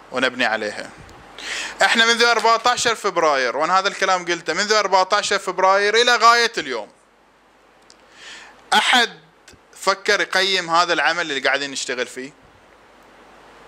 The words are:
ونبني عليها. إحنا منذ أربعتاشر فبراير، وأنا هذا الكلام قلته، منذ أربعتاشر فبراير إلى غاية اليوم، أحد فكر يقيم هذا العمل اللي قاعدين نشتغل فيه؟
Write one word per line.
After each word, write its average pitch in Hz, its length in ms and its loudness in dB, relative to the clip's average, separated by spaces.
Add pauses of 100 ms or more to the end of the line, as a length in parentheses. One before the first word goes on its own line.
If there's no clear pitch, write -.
(120)
ونبني 127 340 -2
عليها. 107 440 -4 (920)
إحنا 226 240 4
منذ 233 180 2
أربعتاشر 226 720 2
فبراير، 151 600 0
وأنا 170 220 0
هذا 190 80 0
الكلام 185 380 -2
قلته، 165 280 -4
منذ 202 200 -2
أربعتاشر 196 680 0
فبراير 190 560 0
إلى 240 200 4
غاية 233 420 4
اليوم، 123 340 -6 (1800)
أحد 214 460 2 (640)
فكر 190 400 0
يقيم 185 480 -2
هذا 170 240 2
العمل 160 280 0
اللي 151 180 -6
قاعدين 139 320 -2
نشتغل 127 360 -6
فيه؟ 131 260 -14 (1300)